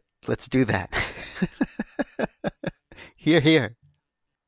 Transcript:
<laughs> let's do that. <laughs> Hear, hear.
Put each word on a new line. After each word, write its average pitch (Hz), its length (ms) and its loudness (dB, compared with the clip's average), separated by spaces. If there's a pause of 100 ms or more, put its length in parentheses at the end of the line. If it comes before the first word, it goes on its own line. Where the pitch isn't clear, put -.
(120)
<laughs> - 160 -16
let's - 200 -4
do 131 180 2
that. 101 320 -4
<laughs> - 60 -4 (2000)
Hear, 160 260 4
hear. 131 340 4 (720)